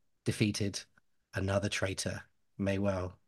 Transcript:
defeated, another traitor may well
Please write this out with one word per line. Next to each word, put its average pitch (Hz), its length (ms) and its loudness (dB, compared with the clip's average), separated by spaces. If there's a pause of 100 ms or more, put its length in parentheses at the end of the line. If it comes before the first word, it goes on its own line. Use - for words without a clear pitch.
(260)
defeated, 104 560 2 (520)
another 98 360 2
traitor 95 520 -2 (360)
may 98 200 2
well 95 400 0 (100)